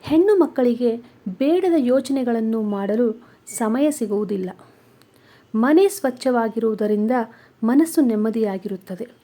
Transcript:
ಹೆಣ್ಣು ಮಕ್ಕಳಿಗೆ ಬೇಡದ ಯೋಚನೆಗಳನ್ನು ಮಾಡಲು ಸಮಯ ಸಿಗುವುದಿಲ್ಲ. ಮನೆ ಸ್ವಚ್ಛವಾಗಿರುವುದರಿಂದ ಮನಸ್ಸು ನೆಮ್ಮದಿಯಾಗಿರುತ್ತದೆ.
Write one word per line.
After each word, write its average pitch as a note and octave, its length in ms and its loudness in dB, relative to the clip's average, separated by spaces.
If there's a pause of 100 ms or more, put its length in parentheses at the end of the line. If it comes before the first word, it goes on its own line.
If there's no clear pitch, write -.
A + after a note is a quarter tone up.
ಹೆಣ್ಣು F#4+ 380 2
ಮಕ್ಕಳಿಗೆ B3 580 0 (320)
ಬೇಡದ E4 480 0
ಯೋಚನೆಗಳನ್ನು A#3+ 840 0
ಮಾಡಲು G#3 640 -2 (200)
ಸಮಯ B3 440 -2
ಸಿಗುವುದಿಲ್ಲ. G3+ 600 -4 (1040)
ಮನೆ D4+ 340 4
ಸ್ವಚ್ಛವಾಗಿರುವುದರಿಂದ A3+ 1200 -2 (540)
ಮನಸ್ಸು D4 360 2
ನೆಮ್ಮದಿಯಾಗಿರುತ್ತದೆ. G#3+ 1080 -2 (160)